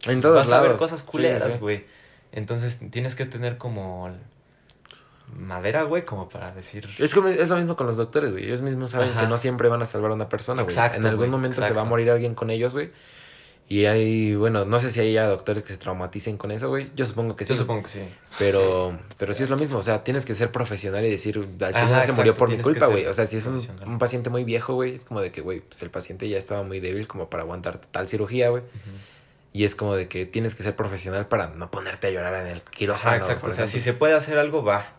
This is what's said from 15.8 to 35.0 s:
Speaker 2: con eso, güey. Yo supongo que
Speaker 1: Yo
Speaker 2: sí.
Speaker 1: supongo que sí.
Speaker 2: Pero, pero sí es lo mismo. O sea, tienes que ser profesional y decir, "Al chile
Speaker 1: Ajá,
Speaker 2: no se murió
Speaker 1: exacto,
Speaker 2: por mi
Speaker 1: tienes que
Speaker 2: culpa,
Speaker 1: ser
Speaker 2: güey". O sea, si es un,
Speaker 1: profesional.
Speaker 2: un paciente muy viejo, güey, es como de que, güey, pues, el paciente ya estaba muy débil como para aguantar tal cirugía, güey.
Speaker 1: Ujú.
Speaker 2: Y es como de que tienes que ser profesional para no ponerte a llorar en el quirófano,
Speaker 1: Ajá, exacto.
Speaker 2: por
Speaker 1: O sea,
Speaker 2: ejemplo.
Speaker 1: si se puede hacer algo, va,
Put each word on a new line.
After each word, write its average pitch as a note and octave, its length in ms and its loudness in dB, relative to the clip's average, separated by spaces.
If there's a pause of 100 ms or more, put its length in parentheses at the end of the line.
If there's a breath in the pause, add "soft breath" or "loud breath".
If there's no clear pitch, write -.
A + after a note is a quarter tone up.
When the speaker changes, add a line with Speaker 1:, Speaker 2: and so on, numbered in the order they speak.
Speaker 2:
con G#2 140 -8
eso, A2 180 -4
güey. C3+ 260 -4
Yo C3 120 -2
supongo A2 280 -2
que - 120 -6
Speaker 1:
Yo C3+ 80 2
Speaker 2:
sí. B2+ 80 0
Speaker 1:
supongo A2+ 220 -2
que - 40 -14
sí. G2+ 120 -10 (380)
Speaker 2:
Pero, F#2 600 4 (180)
pero G2+ 160 -2
sí A2 100 0
es C3+ 60 0
lo C3+ 80 2
mismo. C#3 220 0
O G2 40 -4
sea, G#2+ 220 0
tienes C3 220 -2
que A2+ 80 -4
ser A2+ 180 0
profesional G#2 540 -2
y A2+ 40 4
decir, G#2 280 -2
"Al F#2+ 340 -4
chile A#2+ 120 4
Speaker 1:
Ajá, B2 120 6
Speaker 2:
no C3 60 6
se B2+ 100 4
murió A#2 200 6
Speaker 1:
exacto, - 20 6
Speaker 2:
por A#2+ 160 4
mi A#2 60 0
Speaker 1:
tienes A#2 100 0
que D3 60 4
Speaker 2:
culpa, D#3 140 4
Speaker 1:
ser A2+ 80 6
Speaker 2:
güey". G2 120 2
O G2 80 -2
sea, A2 120 2
si A2 120 -4
es G#2+ 80 -4
un, B2+ 80 -4
Speaker 1:
profesional. G#2+ 340 -8
Speaker 2:
un A#2 100 -6
paciente A#2+ 300 0
muy B2 160 -2
viejo, A#2 300 -2
güey, B2+ 200 -2
es C3 120 -16
como G#2+ 160 -4
de F2+ 100 -4
que, - 80 -12
güey, F2 200 -6
pues, - 220 -14
el E2+ 60 -10
paciente F#2 400 -8
ya G2+ 80 -2
estaba G2+ 260 -4
muy F#2+ 180 -8
débil F#2+ 280 -6
como F2 220 -10
para E2+ 140 -6
aguantar F2 340 -8 (120)
tal F#2+ 160 -4
cirugía, A#2 440 0
güey. A#2+ 140 0
Speaker 1:
Ujú. G2+ 260 -18 (640 loud breath)
Speaker 2:
Y G2+ 100 0
es G2+ 120 2
como G#2 180 -2
de F#2 140 -2
que F#2 180 -6
tienes A2 300 -2
que G2+ 80 -10
ser G#2 120 -2
profesional F#2+ 520 -4
para G2 180 -4
no D#2+ 240 -12
ponerte - 380 -6
a - 20 -2
llorar F#2 340 -4
en F2+ 80 -8
el F2 80 -12
quirófano, G#2 500 -2
Speaker 1:
Ajá, A#2 60 4
exacto. G2+ 260 -2
Speaker 2:
por G#2+ 80 -4
Speaker 1:
O - 40 -4
sea, A2+ 100 0
Speaker 2:
ejemplo. A2 160 -2
Speaker 1:
si A2+ 40 2
se A#2+ 100 2
puede D3+ 200 4
hacer D3+ 220 2
algo, D3 280 2
va, G2+ 340 0